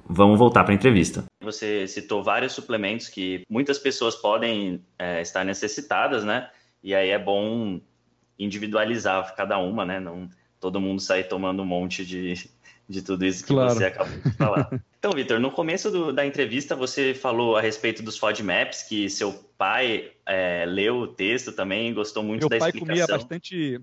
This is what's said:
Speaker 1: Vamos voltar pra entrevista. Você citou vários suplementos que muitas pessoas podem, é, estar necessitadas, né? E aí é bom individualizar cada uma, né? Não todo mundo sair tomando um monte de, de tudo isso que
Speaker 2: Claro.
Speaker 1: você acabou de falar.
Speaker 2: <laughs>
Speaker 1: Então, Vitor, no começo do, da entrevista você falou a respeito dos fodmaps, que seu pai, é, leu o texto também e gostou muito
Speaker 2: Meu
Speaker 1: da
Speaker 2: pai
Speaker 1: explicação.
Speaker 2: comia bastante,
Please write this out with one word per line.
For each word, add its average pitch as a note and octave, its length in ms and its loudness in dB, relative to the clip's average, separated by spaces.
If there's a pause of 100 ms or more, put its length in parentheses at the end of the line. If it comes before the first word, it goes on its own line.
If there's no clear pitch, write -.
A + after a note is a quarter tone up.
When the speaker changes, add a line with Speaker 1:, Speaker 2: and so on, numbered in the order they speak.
Speaker 1:
Vamos G2+ 300 8
voltar A#2 240 8
pra G2+ 120 6
entrevista. F#2+ 500 4 (180)
Você G#2 460 -2
citou G2+ 340 -4
vários A2+ 300 0
suplementos G#2+ 560 -4
que F#2 400 -6
muitas C#3 300 0
pessoas B2 360 0
podem, G#2 680 0 (180)
é, F2 220 -2
estar F2+ 220 -2
necessitadas, G#2 800 -2
né? A2 260 -2 (340)
E F#2+ 120 -4
aí F#2+ 140 4
é G2+ 100 2
bom G2+ 600 -2 (580)
individualizar G#2+ 960 -2
cada G2+ 240 -2
uma, F#2+ 260 -2
né? F#2 140 -4
Não F2+ 300 -10 (320)
todo F#2 200 -4
mundo F#2+ 200 -2
sair F#2+ 240 0
tomando F#2+ 380 -2
um F#2+ 40 -4
monte F2+ 380 -2
de, F2+ 300 -6 (540)
de F#2+ 140 -6
tudo F#2 220 -2
isso F#2 200 0
que - 80 0
Speaker 2:
Claro. B2+ 220 4
Speaker 1:
você G#2+ 100 0
acabou F#2 340 -4
de - 140 0
falar. - 380 0
Speaker 2:
<laughs> - 280 -10
Speaker 1:
Então, G3+ 160 0
Vitor, B2 240 0
no C3 140 0
começo E3+ 360 -2
do, E3+ 240 0
da C#3+ 140 0
entrevista C#3 480 -2
você C3 400 0
falou A#2+ 420 2
a G#2+ 40 4
respeito A2 420 -2
dos G#2+ 160 -10
fodmaps, G#2+ 640 0
que G#2 260 -4
seu G2 240 -2 (240)
pai, A2 540 0 (160)
é, F2+ 400 0
leu G2 300 0
o A#2 100 -2
texto G#2+ 460 -2
também G2+ 380 -2
e - 20 -4
gostou G#2+ 320 -4
muito A2 160 -2
Speaker 2:
Meu D3+ 80 2
Speaker 1:
da A#2 100 2
Speaker 2:
pai E3 120 2
Speaker 1:
explicação. E3 260 -4
Speaker 2:
comia E3+ 100 2
bastante, D#3 760 -4